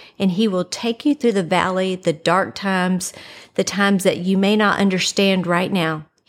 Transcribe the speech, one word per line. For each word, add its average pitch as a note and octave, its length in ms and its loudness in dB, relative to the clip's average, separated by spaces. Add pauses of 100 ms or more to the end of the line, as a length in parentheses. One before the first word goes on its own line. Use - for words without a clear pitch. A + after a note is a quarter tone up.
(180)
and G3 140 2
He G#3 160 0
will F3+ 180 0
take A3+ 400 -6
you D4 80 4
through A#3+ 200 0
the F#3+ 100 0
valley, F#3 520 0
the F3+ 160 -2
dark E3+ 440 0
times, F#3 580 -2 (400)
the F#3+ 100 0
times G3 400 0
that F3+ 140 2
you F#3 180 0
may G3 200 2
not G#3+ 240 2
understand F#3+ 680 0
right F3 260 0
now. D#3+ 360 -2 (220)